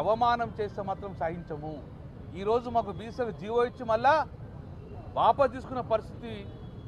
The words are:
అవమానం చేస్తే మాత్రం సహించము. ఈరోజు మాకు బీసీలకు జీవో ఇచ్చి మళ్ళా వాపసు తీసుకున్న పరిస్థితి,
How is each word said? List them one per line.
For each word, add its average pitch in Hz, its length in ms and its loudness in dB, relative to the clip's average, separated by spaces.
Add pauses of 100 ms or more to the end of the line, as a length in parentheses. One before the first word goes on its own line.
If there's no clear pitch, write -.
అవమానం 233 480 4 (100)
చేస్తే 208 300 -2
మాత్రం 196 220 -4 (100)
సహించము. 160 520 -4 (680)
ఈరోజు 233 280 2 (100)
మాకు 202 220 2
బీసీలకు 220 420 -4
జీవో 226 180 0 (100)
ఇచ్చి 240 220 -8
మళ్ళా 240 220 8 (1040)
వాపసు 226 380 6
తీసుకున్న 247 260 -6 (120)
పరిస్థితి, 220 400 -2 (540)